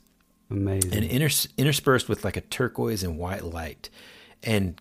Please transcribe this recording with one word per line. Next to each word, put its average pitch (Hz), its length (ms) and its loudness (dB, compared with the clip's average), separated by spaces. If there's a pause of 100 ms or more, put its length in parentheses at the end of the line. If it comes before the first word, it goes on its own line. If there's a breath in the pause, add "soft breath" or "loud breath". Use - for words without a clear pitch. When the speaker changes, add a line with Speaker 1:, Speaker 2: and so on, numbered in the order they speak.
(500)
Speaker 1:
Amazing. 98 440 2
Speaker 2:
And 110 140 2
inters-, 143 380 2 (100)
interspersed 139 520 2
with, - 160 -2
like, 98 120 -2
a 95 40 -4
turquoise 117 640 -2
and 82 120 -4
white 85 280 -6
light, 80 440 -10 (540 loud breath)
and 98 380 0